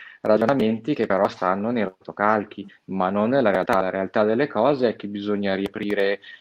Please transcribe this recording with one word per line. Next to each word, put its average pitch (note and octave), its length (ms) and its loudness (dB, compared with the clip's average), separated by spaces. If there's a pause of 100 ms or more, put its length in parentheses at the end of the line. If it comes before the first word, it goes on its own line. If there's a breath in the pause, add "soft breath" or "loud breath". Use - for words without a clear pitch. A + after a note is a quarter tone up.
(200 loud breath)
ragionamenti A2+ 760 2
che A#2 120 0
però G2+ 240 2
stanno G2 420 -2
nei A#2 120 -2
rotocalchi, G2+ 840 -2 (180 loud breath)
ma F#2 220 -2
non G#2 200 0
nella B2 220 2
realtà. F#2+ 280 2
La F#2 100 0
realtà F#2+ 360 0
delle A2+ 220 2
cose B2+ 420 2
è G#2 80 -2
che G#2 100 -10
bisogna G2+ 480 -2
riaprire, G2+ 640 -2 (220 loud breath)